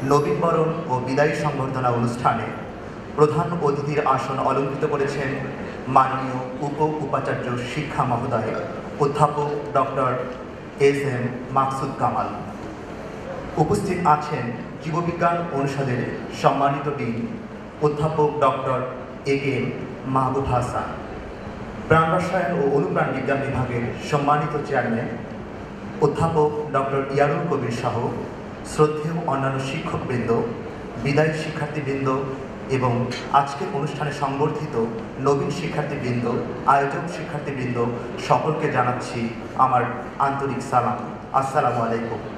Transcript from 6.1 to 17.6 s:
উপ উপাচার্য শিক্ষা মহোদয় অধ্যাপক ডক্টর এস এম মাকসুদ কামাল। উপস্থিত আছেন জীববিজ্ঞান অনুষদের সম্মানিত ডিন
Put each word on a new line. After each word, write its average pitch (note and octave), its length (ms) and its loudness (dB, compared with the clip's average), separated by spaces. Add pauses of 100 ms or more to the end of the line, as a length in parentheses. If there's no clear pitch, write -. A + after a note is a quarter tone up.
উপ C#3+ 120 -4 (280)
উপাচার্য C3 400 -2 (260)
শিক্ষা - 380 -2
মহোদয় A#2 420 0 (520)
অধ্যাপক D3 460 2 (260)
ডক্টর C3+ 340 2 (800)
এস C#3 120 4 (140)
এম B2 80 -2 (340)
মাকসুদ D3 440 0
কামাল। A2 280 0 (1300)
উপস্থিত F3 360 2 (160)
আছেন D3 300 -2 (380)
জীববিজ্ঞান E3 540 0 (200)
অনুষদের C3+ 460 0 (400)
সম্মানিত C#3 440 4 (120)
ডিন A#2 180 -2 (680)